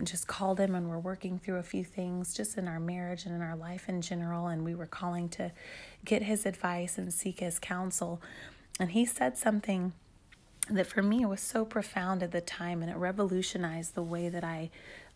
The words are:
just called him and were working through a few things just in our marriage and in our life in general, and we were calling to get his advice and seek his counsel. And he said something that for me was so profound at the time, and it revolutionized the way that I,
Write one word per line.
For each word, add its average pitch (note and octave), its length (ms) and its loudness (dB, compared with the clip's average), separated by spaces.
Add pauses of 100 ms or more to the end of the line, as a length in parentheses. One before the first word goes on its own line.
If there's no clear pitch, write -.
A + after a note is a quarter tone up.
just F3 240 -2
called F#3+ 320 2
him G3 160 4
and F3 140 0
were E3 100 -2
working F#3 400 -4
through F#3 180 -2
a F3+ 60 -2
few F#3 200 -2
things F3+ 500 -2
just G#3+ 240 -4
in F#3 100 0
our E3 120 -4
marriage F3 460 -2
and F3 80 -4
in E3+ 80 -2
our E3 140 -4
life E3+ 340 -6
in F3+ 120 0
general, E3+ 460 0
and E3 160 0
we E3+ 120 0
were E3+ 100 -6
calling F3 440 -2
to F3 220 -4 (540)
get G#3 180 4
his G#3 220 2
advice F3+ 520 0
and F3+ 160 -2
seek - 260 0
his F3 180 0
counsel. F3+ 640 -2 (580)
And F3+ 120 2
he A3+ 140 8
said B3+ 320 2
something G3 560 4 (760)
that F#3+ 180 6
for - 140 2
me A3 240 4
was G3 160 0
so A3 240 2
profound F#3+ 560 0
at F3 100 -2
the E3+ 100 0
time, F3 400 -4
and E3+ 100 -2
it - 60 -4
revolutionized F3+ 960 0
the F3 80 0
way E3+ 260 -2
that E3+ 140 -2
I, E3 260 -4 (460)